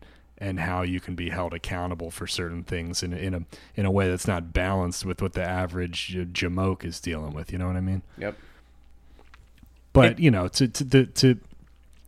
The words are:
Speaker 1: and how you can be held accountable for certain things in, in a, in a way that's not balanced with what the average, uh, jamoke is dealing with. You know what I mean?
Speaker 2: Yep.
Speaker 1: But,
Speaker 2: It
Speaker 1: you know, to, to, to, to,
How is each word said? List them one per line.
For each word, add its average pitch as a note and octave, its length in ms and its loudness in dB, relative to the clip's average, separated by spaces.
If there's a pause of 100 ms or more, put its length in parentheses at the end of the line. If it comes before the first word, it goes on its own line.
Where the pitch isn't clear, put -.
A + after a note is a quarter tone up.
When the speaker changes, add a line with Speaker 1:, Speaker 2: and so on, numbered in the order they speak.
(360)
Speaker 1:
and F#2+ 240 -6
how F2+ 220 -2
you F2+ 180 -2
can F2+ 140 -10
be E2+ 160 -6
held E2+ 240 -4
accountable F2 560 -6
for - 160 -10
certain E2+ 380 -6
things F2 380 -6
in, F2+ 120 -6
in F#2 180 -4
a, F2 100 -4 (340)
in G2+ 100 2
a F#2+ 40 2
way F#2+ 200 4
that's F2+ 160 -2
not E2+ 260 -2
balanced F#2 540 0
with F2+ 160 -4
what F#2 100 -2
the F#2 120 -4
average, F2+ 720 -4
uh, F2+ 100 -4
jamoke F2+ 600 0
is E2+ 160 -8
dealing D#2 320 -6
with. D2+ 180 -8
You F#2 80 -6
know F2+ 100 -2
what F#2 80 0
I F#2 40 0
mean? F#2 220 0 (160)
Speaker 2:
Yep. G#2 180 -6 (1600)
Speaker 1:
But, C3+ 100 10
Speaker 2:
It A#2 140 6
Speaker 1:
you D#3+ 120 8
know, F#2 180 4
to, C3 200 2
to, - 160 -4
to, C3 220 6
to, B2+ 340 6 (680)